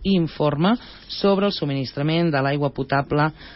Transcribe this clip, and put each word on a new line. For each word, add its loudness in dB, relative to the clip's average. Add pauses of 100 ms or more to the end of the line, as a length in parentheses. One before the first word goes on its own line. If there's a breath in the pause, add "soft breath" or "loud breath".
i 2
informe 2 (320 loud breath)
sobre 0
el -4
subministrament -2
de 0
l'aigua 0
potable 0 (240 loud breath)